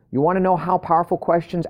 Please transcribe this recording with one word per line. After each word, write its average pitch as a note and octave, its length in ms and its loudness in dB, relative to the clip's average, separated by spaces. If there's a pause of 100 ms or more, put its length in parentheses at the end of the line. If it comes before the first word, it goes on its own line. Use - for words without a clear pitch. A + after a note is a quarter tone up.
(120)
you B2+ 100 0
want F3 140 2
to F#3+ 40 2
know F#3 160 2
how F3 220 -2
powerful E3+ 400 0
questions E3+ 520 -2